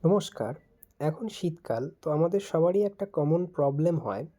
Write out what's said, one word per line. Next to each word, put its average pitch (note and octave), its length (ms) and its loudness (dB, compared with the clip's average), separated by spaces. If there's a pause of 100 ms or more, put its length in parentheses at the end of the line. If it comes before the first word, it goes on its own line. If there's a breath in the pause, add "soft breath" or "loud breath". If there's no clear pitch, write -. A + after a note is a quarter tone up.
নমস্কার। E3 500 0 (460)
এখন D#3 280 -2
শীতকাল, D#3 560 -4 (180)
তো - 100 -6
আমাদের E3 280 2
সবারই F3+ 440 2
একটা G3+ 220 -4
কমন D#3+ 400 2
প্রবলেম D3+ 540 0
হয় G#2+ 260 -6 (140)